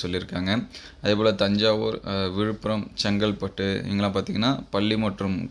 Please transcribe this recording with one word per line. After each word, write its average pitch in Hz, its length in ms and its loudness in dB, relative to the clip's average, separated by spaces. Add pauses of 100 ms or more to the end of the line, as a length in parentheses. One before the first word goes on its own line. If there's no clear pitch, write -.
சொல்லியிருக்காங்க. 90 480 -4 (520)
அதே 104 160 2
போல 107 140 4 (100)
தஞ்சாவூர், 107 560 2 (140)
அ, - 20 0 (220)
விழுப்புரம், 107 480 -2 (180)
செங்கல்பட்டு, 101 640 0 (240)
இங்கெல்லாம் 98 260 0
பார்த்தீங்கன்னா, 107 360 2 (220)
பள்ளி 107 300 2
மற்றும் 98 320 -2 (140)